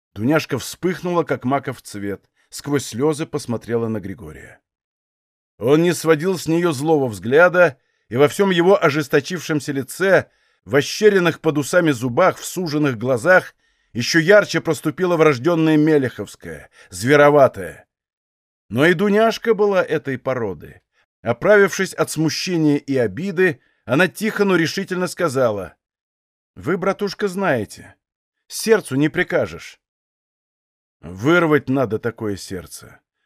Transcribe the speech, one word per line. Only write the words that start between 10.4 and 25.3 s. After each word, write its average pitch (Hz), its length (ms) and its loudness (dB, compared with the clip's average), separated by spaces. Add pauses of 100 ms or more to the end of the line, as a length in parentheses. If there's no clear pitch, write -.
в 101 100 -4
ощеренных 175 640 2
под 156 200 0
усами 170 320 2
зубах, 131 480 0
в - 40 -16
суженных 143 540 -2
глазах 131 580 2 (380)
ещё 120 260 0
ярче 175 400 4
проступила 165 560 -2
врождённая 156 640 2
мелеховская, 123 920 -2 (200)
звероватая. 131 960 2 (840)
Но 127 160 2
и 180 80 4
Дуняшка 208 600 0
была 202 280 2
этой 139 360 -4
породы. 104 640 -8 (400)
Оправившись 190 720 0
от 160 180 -4
смущения 156 680 0
и 135 200 -4
обиды, 156 640 -2 (240)
она 160 240 0
тихо, 208 340 -4
но 190 140 2
решительно 180 500 -4
сказала: 120 680 -2 (800)